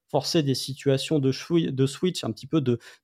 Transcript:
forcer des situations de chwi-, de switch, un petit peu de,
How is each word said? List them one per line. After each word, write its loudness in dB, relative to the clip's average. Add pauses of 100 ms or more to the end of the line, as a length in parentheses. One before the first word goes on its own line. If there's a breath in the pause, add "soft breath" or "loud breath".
forcer 0
des 2
situations 0
de 2
chwi-, 0
de 2
switch, -2
un -4
petit -10
peu 0
de, 0 (260 loud breath)